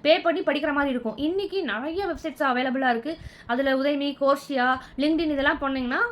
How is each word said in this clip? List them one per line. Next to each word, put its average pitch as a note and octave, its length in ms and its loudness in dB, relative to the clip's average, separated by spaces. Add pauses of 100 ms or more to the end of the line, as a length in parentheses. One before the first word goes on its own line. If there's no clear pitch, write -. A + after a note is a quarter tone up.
பே D#4 180 6
பண்ணி E4 200 2
படிக்கிற D4+ 320 0
மாதிரி C#4+ 180 0
இருக்கும். A#3+ 260 -4
இன்னைக்கு F#4 460 -2
நிறைய D#4 440 -4
வெப்சைட்ஸ் D#4 360 -6
அவைலபிளா C4 480 0
இருக்கு. A#3+ 260 -2 (300)
அதுல C4 280 2
Udemy, C#4+ 460 0
Coursera, C4+ 580 2 (180)
LinkedIn D#4 340 2
இதெல்லாம் C#4+ 280 2
பண்ணீங்கன்னா C4+ 540 -2